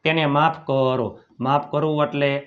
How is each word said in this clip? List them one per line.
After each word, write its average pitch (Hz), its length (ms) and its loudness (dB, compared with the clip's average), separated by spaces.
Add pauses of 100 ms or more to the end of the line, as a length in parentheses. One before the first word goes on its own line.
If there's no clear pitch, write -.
તેને 160 220 2 (100)
માફ 156 300 2
કરો. 131 400 0 (320)
માફ 139 320 0
કરવું 151 360 0
એટલે 143 240 0 (160)